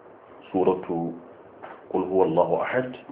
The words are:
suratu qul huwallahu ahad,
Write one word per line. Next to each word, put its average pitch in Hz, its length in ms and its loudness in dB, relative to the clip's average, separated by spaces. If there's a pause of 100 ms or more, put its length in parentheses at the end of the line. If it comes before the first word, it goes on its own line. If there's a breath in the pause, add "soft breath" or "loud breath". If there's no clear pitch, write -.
(500)
suratu 90 640 0 (720)
qul 92 160 -2
huwallahu 87 560 2
ahad, 127 300 -2 (200)